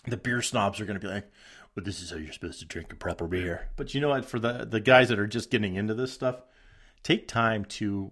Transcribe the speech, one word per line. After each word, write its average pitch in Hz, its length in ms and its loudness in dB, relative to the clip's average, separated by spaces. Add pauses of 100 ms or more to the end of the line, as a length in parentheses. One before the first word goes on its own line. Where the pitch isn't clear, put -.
the 117 100 -2
beer 120 240 -2
snobs 104 400 0
are 104 60 -4
gonna 98 140 -6
be 101 60 -8
like, 98 240 -6 (440)
"Well, 92 100 -6
this 95 160 -6
is 90 100 -12
how 85 60 -10
you're 78 160 -10
supposed - 280 -10
to 82 40 -14
drink - 300 -10
a - 20 -14
proper 87 300 -4
beer." 90 500 -2
But 135 160 -8
you 139 80 -2
know 147 80 2
what? 135 160 2
For - 140 -4
the, 120 260 -2
the 110 160 0
guys 127 300 10
that 107 80 2
are 104 80 2
just 110 240 -4
getting 104 240 2
into 107 180 -2
this 127 220 -4
stuff, 127 260 -2 (640)
take - 260 0
time 113 380 2
to 98 460 -4